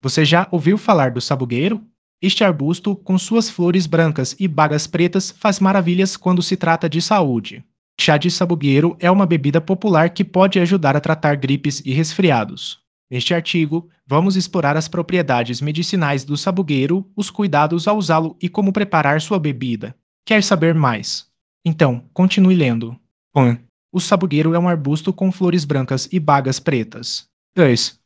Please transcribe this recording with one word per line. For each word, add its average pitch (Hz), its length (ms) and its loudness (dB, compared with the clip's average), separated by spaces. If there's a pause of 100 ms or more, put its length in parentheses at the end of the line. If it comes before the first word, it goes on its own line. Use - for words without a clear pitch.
Você 143 220 0
já 170 260 2
ouviu 175 260 2
falar 156 360 2
do 123 80 -4
sabugueiro? 131 600 -2 (400)
Este 185 220 0
arbusto, 175 540 0
com 190 200 -2
suas 220 320 0
flores 175 380 0
brancas 156 500 0
e 190 120 -2
bagas 151 400 0
pretas, 175 420 0
faz 202 300 -2
maravilhas 190 560 2
quando 180 260 0
se 185 140 -2
trata 165 320 -2
de 151 120 -2
saúde. 131 640 -2 (360)
Chá 151 160 4
de 175 160 0
sabugueiro 165 680 0
é 175 140 0
uma 196 120 4
bebida 156 360 2
popular 175 500 0
que 185 140 -4
pode 190 340 2
ajudar 170 380 2
a 147 40 2
tratar 156 360 0
gripes 139 500 -2
e 131 60 -4
resfriados. 147 880 -2 (280)
Neste 127 240 -4
artigo, 165 560 -2 (160)
vamos 170 300 2
explorar 170 420 0
as 156 120 -4
propriedades 135 720 -2
medicinais 151 640 -2
do 147 120 -4
sabugueiro, 170 800 -2
os 208 160 -4
cuidados 160 560 0
ao 208 100 0
usá-lo 160 460 -2
e 175 60 -4
como 196 240 0
preparar 156 480 0
sua 190 180 -4
bebida. 120 560 -4 (320)
Quer 214 160 2
saber 170 320 2
mais? 131 540 -2 (360)
Então, 156 380 0 (100)
continue 185 440 4
lendo. 120 420 -2 (380)
Um. 123 200 4 (380)
O 180 60 0
sabugueiro 165 540 0
é 170 40 2
um 175 120 2
arbusto 156 420 -2
com 190 180 0
flores 180 360 0
brancas 135 440 -2
e 185 80 -2
bagas 139 400 0
pretas. 120 680 -6 (280)
Dois. 135 520 2